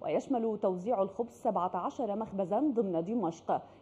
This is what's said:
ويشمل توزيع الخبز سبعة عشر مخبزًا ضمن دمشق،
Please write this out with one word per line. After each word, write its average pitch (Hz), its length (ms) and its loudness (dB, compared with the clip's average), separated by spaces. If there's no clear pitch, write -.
ويشمل 226 600 0
توزيع 190 400 2
الخبز 214 300 -2
سبعة 190 460 0
عشر 208 380 -2
مخبزًا 202 440 -2
ضمن 208 440 2
دمشق، 180 580 -2